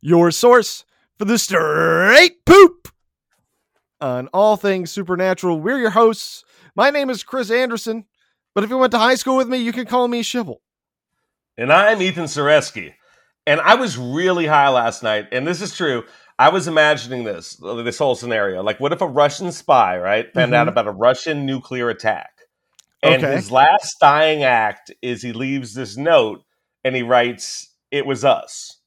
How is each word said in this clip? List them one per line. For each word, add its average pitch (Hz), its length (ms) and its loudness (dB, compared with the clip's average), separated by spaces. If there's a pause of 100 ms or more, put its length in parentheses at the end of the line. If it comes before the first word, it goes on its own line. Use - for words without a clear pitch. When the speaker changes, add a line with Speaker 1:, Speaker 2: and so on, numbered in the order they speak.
Speaker 1:
your 170 300 4
source 240 540 2 (320)
for 208 80 -8
the 220 140 0
straight 165 1040 2
poop 370 420 8 (1120)
on 127 340 -6
all 208 240 4
things 185 340 -4
supernatural. 180 680 -2
We're 233 200 -2
your 226 100 0
hosts. 226 540 0 (320)
My 240 140 4
name 285 200 -2
is 220 140 -6
Chris 254 280 -8
Anderson, 233 540 -4 (480)
but 202 100 -2
if 214 60 -6
you 254 80 -4
went 254 140 2
to 240 80 0
high 247 160 2
school 262 200 -2
with 262 140 0
me, 262 80 -4
you 233 160 -4
can 247 120 -6
call 247 220 -2
me 240 140 -4
Shibble. 220 360 -6 (1000)
Speaker 2:
And 123 160 0
I'm 208 280 4
Ethan 175 240 -4
Sareski. 143 680 -2 (540)
And 147 120 2
I 180 160 4
was 226 220 -4
really 165 480 -2
high 143 240 2
last 117 340 -2
night, 107 280 -4
and 127 160 -4
this 175 140 -6
is 190 140 -12
true. 135 280 -4 (340)
I 135 120 6
was 175 180 -2
imagining 147 560 0
this, 98 320 -12
this 117 420 -10
whole 135 180 -2
scenario. 104 480 -6
Like, 107 160 -6
what 143 140 -4
if 170 80 -6
a 185 60 -4
Russian 147 440 -2
spy, 110 460 2
right, 101 360 -4
found 123 200 0
out 117 140 4
Speaker 1:
Mm-hmm. - 20 -2
Speaker 2:
about 104 180 -2
a 104 40 -6
Russian 131 540 -2
nuclear 127 440 -6
attack? 110 400 -6 (720)
And 135 220 2
Speaker 1:
Okay. 139 120 -2
Speaker 2:
his 98 160 -8
last 151 480 4
dying 151 440 4
act 110 480 0 (100)
is 120 200 -8
he 120 120 -10
leaves 131 400 -8
this 113 240 -12
note, 135 460 0 (420)
and 127 100 -4
he 127 60 -4
writes, 120 720 -2 (180)
"It 143 140 -4
was 135 180 -6
us." - 640 -4